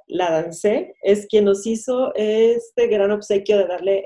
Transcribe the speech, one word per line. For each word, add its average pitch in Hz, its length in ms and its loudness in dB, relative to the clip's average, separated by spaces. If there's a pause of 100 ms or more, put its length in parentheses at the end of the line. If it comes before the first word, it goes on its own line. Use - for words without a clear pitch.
Ladancé 170 920 -2
es 202 260 2
quien 208 180 2
nos 196 200 0
hizo 247 500 -2
este 226 720 0
gran 202 240 2
obsequio 208 460 0
de 190 100 2
darle 185 380 -2